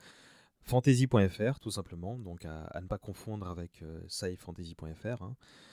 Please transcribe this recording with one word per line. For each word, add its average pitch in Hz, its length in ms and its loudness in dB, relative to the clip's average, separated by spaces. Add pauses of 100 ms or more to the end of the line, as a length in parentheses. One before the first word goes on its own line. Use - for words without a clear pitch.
(640)
fantasy 127 440 6
point 101 220 8
F - 100 -6
R, 123 220 0
tout 107 100 -8
simplement, 92 460 -6
donc 90 260 -10
à, 80 220 -8
à - 160 -8
ne 92 60 -8
pas 101 100 -2
confondre 104 500 -8
avec, 85 360 -8
euh, 80 260 -10
sci 90 260 -4
fantasy 85 400 -10
point 80 180 -10
F - 120 -12
R, 117 180 -4
hein, 117 140 -10 (360)